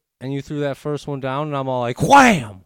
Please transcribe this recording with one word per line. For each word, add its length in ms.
And 140
you 80
threw 200
that 160
first 300
one 120
down, 280
and 80
I'm 140
all 120
like, 200
"Wham!" 640